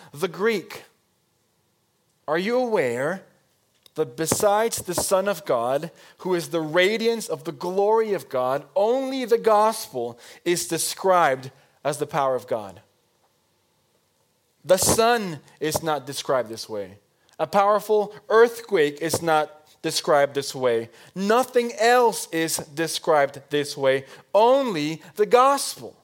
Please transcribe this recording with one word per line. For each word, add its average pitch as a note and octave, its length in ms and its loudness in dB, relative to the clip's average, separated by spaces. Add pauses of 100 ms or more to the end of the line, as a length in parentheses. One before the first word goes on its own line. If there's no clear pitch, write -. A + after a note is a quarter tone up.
(120)
the D#3 160 -4
Greek." F#3+ 560 -4 (1400)
Are D#3 100 0
you G#3+ 180 -2
aware F3 680 -2 (680)
that C#3 220 -6
besides G#3 600 0
the F3+ 160 -8
Son F#3+ 340 -2
of F#3 180 -6
God, C#3 440 -2 (280)
who F3+ 160 -4
is D#3+ 160 -4
the E3 100 -4
radiance G#3+ 680 0
of D#3 160 -8
the E3+ 80 -8
glory G3+ 600 0
of E3 160 -4
God, C3 460 -2
only C4 500 -2
the A3+ 140 2
gospel G#3 800 0 (260)
is F3 220 0
described D#3 840 0 (320)
as C#3+ 160 -4
the D3 80 -4
power C#3 280 0
of A#2 120 -6
God? G2+ 360 -8 (1800)
The F3+ 100 4
Son A3 640 0 (200)
is D3+ 220 -4
not D3 240 -4
described C3 440 -2
this A2+ 180 -12
way. G2+ 300 -10 (400)
A D#3+ 80 -2
powerful G3+ 680 0 (140)
earthquake G3+ 720 2
is D#3+ 220 -2
not D3+ 440 0 (140)
described C#3+ 540 2
this C#3 200 -4
way. A#2 360 0 (240)
Nothing A#3 600 0
else A#3 580 2
is E3 240 -2
described D3 840 0 (100)
this C#3+ 260 -2
way. C3+ 280 0 (300)
Only G#3 680 2 (120)
the G#3 100 0
gospel. A#3+ 800 2